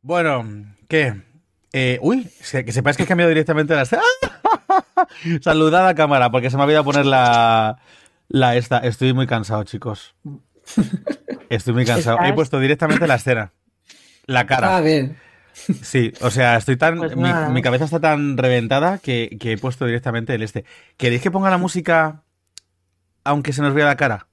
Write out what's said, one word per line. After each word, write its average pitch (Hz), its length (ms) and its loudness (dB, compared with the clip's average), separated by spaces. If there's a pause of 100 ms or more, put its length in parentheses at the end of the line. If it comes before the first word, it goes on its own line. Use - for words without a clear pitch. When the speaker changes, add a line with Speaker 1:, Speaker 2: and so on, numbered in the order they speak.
(120)
Speaker 1:
Bueno, 156 300 0 (460)
¿qué? 131 320 0 (540)
Eh, 127 260 0
uy, 240 240 0 (160)
se-, 131 240 -6
que 110 80 -10
sepáis 135 240 0
que - 60 -2
he - 40 0
cambiado 175 220 2
directamente 156 480 2
la... 143 60 0
Escena. - 180 -2 (720)
<laughs> 170 720 -2
Saludad 160 440 4
a 180 80 4
cámara, 143 360 2
porque 123 180 0
se 127 80 -2
me 139 60 2
ha - 20 4
olvidado 151 220 4
poner 143 180 2
la... 117 720 4 (520)
La 123 280 2
esta. 123 220 0
Estoy 127 340 0
muy 127 140 0
cansado, 107 380 -4
chicos. - 500 -12 (100)
Speaker 2:
<laughs> - 1300 -8
Speaker 1:
Estoy 117 240 -2
muy 123 100 2
cansado. 117 360 0
He - 20 -
Speaker 3:
¿Estás? - 140 2
Speaker 1:
puesto 147 220 -2
directamente 151 480 0
la 135 100 4
escena. 113 360 -2 (720)
La 123 220 0
cara. 135 320 2
Speaker 2:
Ah, - 20 2
bien. 151 380 0 (640)
Speaker 1:
Sí, 120 400 -2
o 123 80 0
sea, 120 260 2
estoy 127 220 0
tan, 165 180 2
Speaker 3:
Pues 165 180 -6
Speaker 1:
mi, 170 100 0
Speaker 3:
nada. 165 260 0
Speaker 1:
mi 127 100 0
cabeza 127 240 0
está 156 160 -2
tan 147 380 0
reventada 131 580 2
que, 117 420 -6
que 113 140 -4
he 107 60 -4
puesto 127 260 -6
directamente 117 500 -4
el 110 80 -4
este. 104 220 -8 (320)
¿Queréis 123 240 0
que 180 100 -2
ponga 190 200 0
la 180 80 2
música 165 640 -2 (1000)
aunque 143 280 -2
se 135 80 -4
nos 143 140 0
vea 151 100 2
la 143 120 2
cara? 113 360 -2